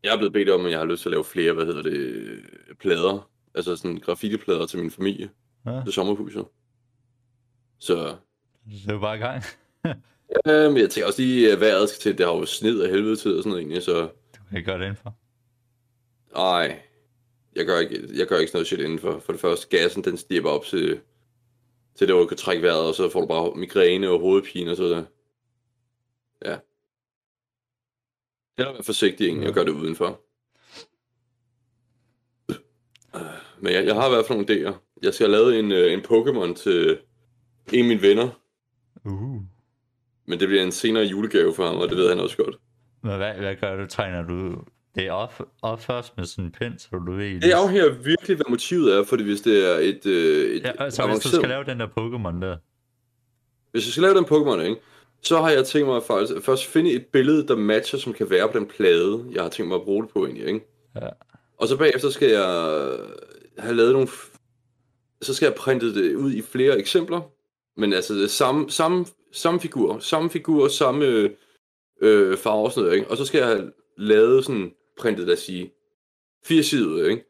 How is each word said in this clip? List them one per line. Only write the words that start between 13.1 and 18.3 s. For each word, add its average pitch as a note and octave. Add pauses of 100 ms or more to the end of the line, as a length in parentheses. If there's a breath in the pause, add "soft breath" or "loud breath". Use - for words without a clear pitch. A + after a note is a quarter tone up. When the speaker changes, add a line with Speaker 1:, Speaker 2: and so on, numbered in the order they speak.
Speaker 1:
til G2
og F2
sådan G#2+
noget F2+
egentlig, D#2+
så E2+ (340)
Speaker 2:
Du -
kan G#2
ikke F2+
gøre F#2
det F2+
indenfor. G2+ (1200)
Speaker 1:
Ej. F2 (720)
Jeg -
gør F2
ikke, - (100)
jeg -
gør F2+